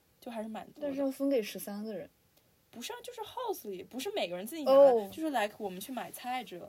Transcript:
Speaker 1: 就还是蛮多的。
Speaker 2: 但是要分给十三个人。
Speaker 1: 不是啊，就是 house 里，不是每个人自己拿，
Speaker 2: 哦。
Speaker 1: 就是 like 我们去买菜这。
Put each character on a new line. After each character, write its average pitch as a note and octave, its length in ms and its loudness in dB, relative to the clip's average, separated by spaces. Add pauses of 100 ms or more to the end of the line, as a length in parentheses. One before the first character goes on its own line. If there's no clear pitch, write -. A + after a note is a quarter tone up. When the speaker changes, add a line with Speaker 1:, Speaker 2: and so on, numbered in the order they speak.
(200)
Speaker 1:
就 B3+ 100 -10
还 A3+ 120 -6
是 A3+ 80 -8
蛮 G#3+ 160 -8
多 - 80 -20
的。 - 80 -20
Speaker 2:
但 C#4+ 120 -2
是 C#4 60 -4
要 C#4 100 2
分 C#4 200 0
给 B3+ 120 4
十 G3+ 160 -8
三 G3+ 240 -8
个 A3 120 -6
人。 - 160 -10 (600)
Speaker 1:
不 A3+ 120 -14
是 G#4 100 -8
啊， A#4+ 100 -6
就 - 120 -10
是 A4+ 80 -8
house G#4+ 480 -4
里， F#3 120 -8
不 F#3+ 160 -10
是 G4+ 160 -4
每 A#3+ 140 0
个 E3+ 80 -4
人 F#3 100 -6
自 C#4 80 -10
己 D#4+ 80 -6
拿， C4+ 80 4
Speaker 2:
哦。 C4 400 10
Speaker 1:
就 D#4+ 120 -8
是 D#4 80 -2
like G#3+ 260 0
我 G3+ 140 -6
们 F#3 100 -8
去 G#3+ 100 -12
买 G3 220 -8
菜 B3 320 -6
这。 F3+ 140 -12 (100)